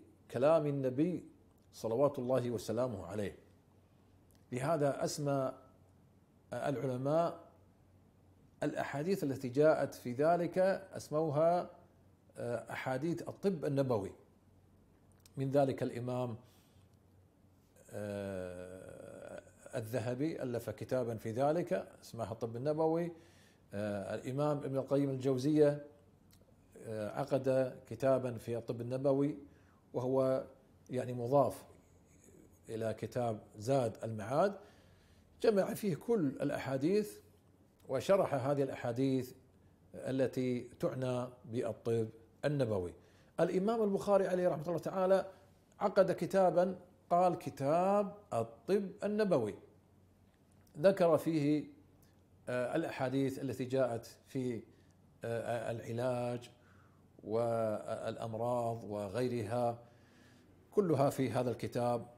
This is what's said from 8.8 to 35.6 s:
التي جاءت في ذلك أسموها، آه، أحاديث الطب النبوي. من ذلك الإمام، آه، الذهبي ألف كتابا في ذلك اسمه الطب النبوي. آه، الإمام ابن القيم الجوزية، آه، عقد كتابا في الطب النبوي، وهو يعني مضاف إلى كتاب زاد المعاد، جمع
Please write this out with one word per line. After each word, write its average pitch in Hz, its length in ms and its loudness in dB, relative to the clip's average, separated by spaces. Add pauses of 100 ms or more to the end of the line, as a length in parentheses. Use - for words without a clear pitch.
التي 135 260 -4
جاءت 143 460 4
في 123 180 -8
ذلك 170 440 2 (360)
أسموها، 160 760 0 (680)
آه، 117 340 -6
أحاديث 131 560 -4
الطب 180 380 -2
النبوي. 131 460 0 (1300)
من 135 140 -4
ذلك 135 320 4
الإمام، 123 540 -4 (1500)
آه، 95 1500 -10 (320)
الذهبي 123 680 -4
ألف 117 260 -4
كتابا 120 460 -2
في 113 160 -6
ذلك 151 420 0 (280)
اسمه 110 300 -8
الطب 113 240 -6
النبوي. 160 560 0 (600)
آه، 101 420 -4
الإمام 143 420 -2
ابن 135 200 -4
القيم 139 320 2
الجوزية، 139 760 4 (920)
آه، 110 420 -6
عقد 131 580 0 (100)
كتابا 123 500 0
في 117 200 -6
الطب 113 240 -6
النبوي، 135 560 0 (560)
وهو 131 520 2 (440)
يعني 123 240 -4
مضاف 123 520 2 (1040)
إلى 110 240 -2
كتاب 113 460 -2 (180)
زاد 117 460 0
المعاد، 113 500 0 (880)
جمع 202 320 4